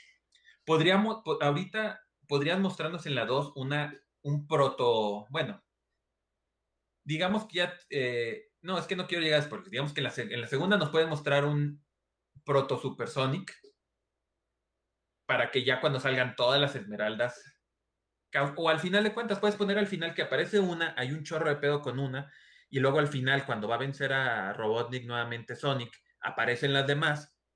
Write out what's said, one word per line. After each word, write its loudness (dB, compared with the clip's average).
podríamos, 4
po-, -2
ahorita 0
podrían 0
mostrarnos -2
en -2
la 0
dos -2
una, -4
un -4
proto, 2
bueno, -6
digamos 0
que -10
ya, 0
eh, -2
no, -4
es -4
que -4
no -4
quiero -2
llegar 4
a 2
spoilers, -10
digamos -4
que -4
en 0
la -2
se-, -6
en -4
la -6
segunda 0
nos 0
pueden 4
mostrar 2
un 0
proto 2
Supersonic, -4
para 2
que 0
ya 2
cuando 0
salgan 0
todas 4
las 2
esmeraldas, -4
ca-, 0
o 0
al 4
final 2
de -2
cuentas -2
puedes 2
poner 0
al 2
final -4
que 0
aparece 0
una, 0
hay -2
un -6
chorro -2
de 4
pedo 2
con -4
una, -4
y 0
luego 6
al 4
final 0
cuando -4
va 0
a 2
vencer -2
a -2
Robotnik -2
nuevamente -4
Sonic, -2
aparecen 0
las 4
demás, 0